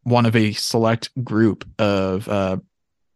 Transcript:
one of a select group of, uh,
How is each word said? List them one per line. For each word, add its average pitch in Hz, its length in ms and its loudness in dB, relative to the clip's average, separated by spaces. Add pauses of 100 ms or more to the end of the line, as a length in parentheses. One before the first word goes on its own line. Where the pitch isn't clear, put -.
one 120 220 2
of 113 100 2
a 107 180 2
select 113 580 -2 (120)
group 110 420 0 (120)
of, 95 500 -2
uh, 98 300 -2 (580)